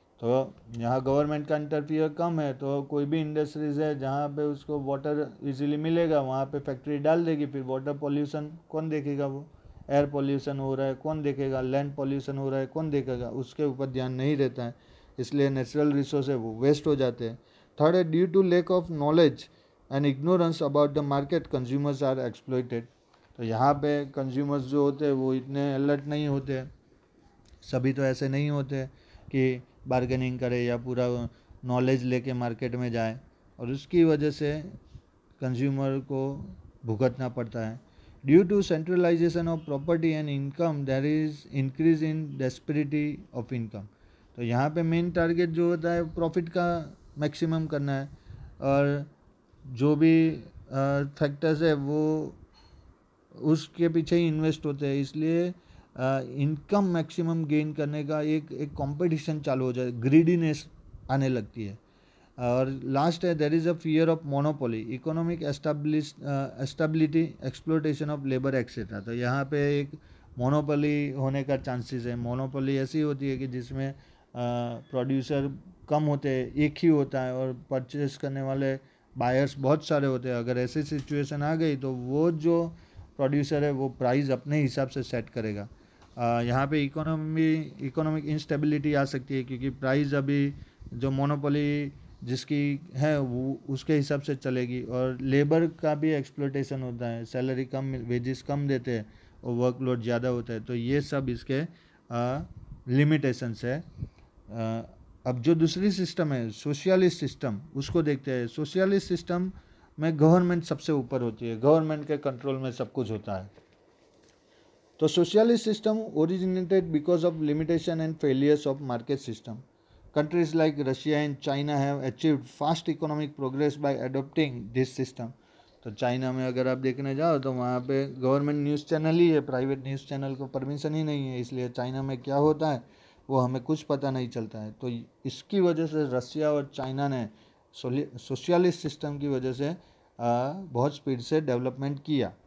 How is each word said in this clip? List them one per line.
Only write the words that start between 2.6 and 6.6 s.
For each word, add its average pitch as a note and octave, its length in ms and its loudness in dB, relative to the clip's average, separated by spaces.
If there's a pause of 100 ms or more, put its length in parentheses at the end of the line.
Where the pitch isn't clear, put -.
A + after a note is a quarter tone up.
कोई C#3+ 220 -2
भी D#3 160 0
इंडस्ट्रीज D3+ 580 -2
है D3+ 200 0
जहाँ C#3 300 -2
पे C#3+ 140 -4
उसको D3 380 -4
वाटर C#3 640 -4
ईजीली C#3+ 320 -2
मिलेगा D#3+ 440 2
वहाँ C3 240 -2
पे C#3+ 140 -6
फैक्ट्री C#3+ 400 -4